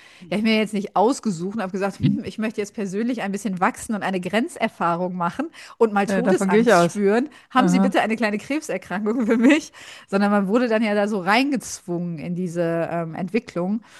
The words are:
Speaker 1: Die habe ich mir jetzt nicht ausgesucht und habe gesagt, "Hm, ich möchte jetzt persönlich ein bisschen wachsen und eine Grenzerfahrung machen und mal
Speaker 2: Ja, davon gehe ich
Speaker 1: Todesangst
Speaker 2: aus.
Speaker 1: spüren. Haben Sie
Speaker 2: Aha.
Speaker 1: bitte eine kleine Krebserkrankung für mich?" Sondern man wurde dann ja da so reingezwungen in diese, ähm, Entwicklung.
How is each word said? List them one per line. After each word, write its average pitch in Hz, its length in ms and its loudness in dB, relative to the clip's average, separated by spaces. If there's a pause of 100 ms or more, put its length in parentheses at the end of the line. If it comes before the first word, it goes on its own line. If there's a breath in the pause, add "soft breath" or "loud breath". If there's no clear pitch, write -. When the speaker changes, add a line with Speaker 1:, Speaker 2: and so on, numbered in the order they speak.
(300 loud breath)
Speaker 1:
Die - 60 -4
habe - 20 0
ich 208 60 -2
mir 220 140 2
jetzt 220 160 -2
nicht 202 220 -4
ausgesucht 202 640 0
und 220 40 -4
habe 185 120 -8
gesagt, 190 260 -4
"Hm, 202 240 0
ich - 140 -12
möchte 214 240 -4
jetzt 202 140 -8
persönlich 214 460 -4
ein 190 120 -4
bisschen 196 260 -4
wachsen - 340 -2
und 196 100 -6
eine 185 180 -2
Grenzerfahrung 180 960 -2
machen 180 320 -4 (280 loud breath)
und 226 140 4
mal 202 160 2
Speaker 2:
Ja, 190 140 0
davon 196 280 2
gehe 214 120 6
ich 240 120 6
Speaker 1:
Todesangst - 0 -
Speaker 2:
aus. 175 260 4
Speaker 1:
spüren. 214 280 2 (220 loud breath)
Haben 247 180 4
Sie 180 120 4
Speaker 2:
Aha. - 20 4
Speaker 1:
bitte - 200 2
eine 220 140 0
kleine 214 220 0
Krebserkrankung 208 880 -4
für 226 120 2
mich?" 285 360 4 (340 loud breath)
Sondern 202 240 2
man 202 160 2
wurde 240 220 2
dann 220 120 0
ja 208 140 0
da 208 140 0
so 214 100 -2
reingezwungen 180 1000 -2
in 170 160 -6
diese, 170 540 -2
ähm, 165 260 -6
Entwicklung. 190 640 -4 (180 loud breath)